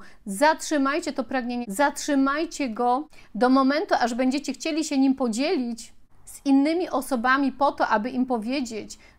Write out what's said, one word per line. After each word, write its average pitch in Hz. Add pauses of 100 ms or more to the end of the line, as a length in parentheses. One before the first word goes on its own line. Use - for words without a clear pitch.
(260)
Zatrzymajcie 294
to 277
pragnienie, 247
zatrzymajcie 285
go 247 (280)
do 247
momentu, 269
aż 240
będziecie 262
chcieli 320
się 294
nim 269
podzielić 247 (320)
z -
innymi 302
osobami 262
po 285
to, -
aby 220
im 254
powiedzieć, 233 (200)